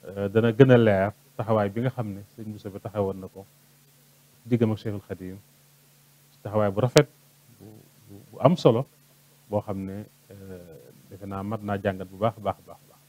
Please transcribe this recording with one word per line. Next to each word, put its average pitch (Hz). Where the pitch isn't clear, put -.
euh, 101
dana 113
gën 127
a 123
leer 104
taxawaay 107
bi 110
nga 127
xam 113
ne 101
sëriñ 110
Bousso 104
bi 98
taxawoon 98
na 92
ko 95
diggam 113
ak 104
Cheikhul 104
Khadim, 92
taxawaay 104
bu 101
rafet, 127
bu, 101
bu, 101
bu 101
am 160
solo, 113
boo 101
xam 101
ne, 101
euh, 92
defe 101
naa 98
mat 104
naa 101
jàngat 95
bu 95
baax 110
a 107
baax 98
a -
baax 85
a -
baax. -